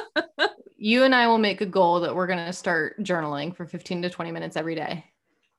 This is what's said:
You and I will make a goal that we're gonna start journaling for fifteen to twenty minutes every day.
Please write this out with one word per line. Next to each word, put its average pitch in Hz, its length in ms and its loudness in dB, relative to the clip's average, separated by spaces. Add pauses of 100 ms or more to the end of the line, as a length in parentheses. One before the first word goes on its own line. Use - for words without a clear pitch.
(800)
You 233 260 4
and 262 100 6
I 240 100 6
will 226 140 6
make 202 220 2
a 214 40 0
goal 175 360 4
that 147 140 -2
we're 180 120 -2
gonna 175 260 -4
start 165 460 -2
journaling 165 560 -4
for 170 100 -12
fifteen 175 380 -8
to 180 80 -4
twenty 170 200 -8
minutes 165 240 -10
every 165 200 -4
day. 160 300 -8 (540)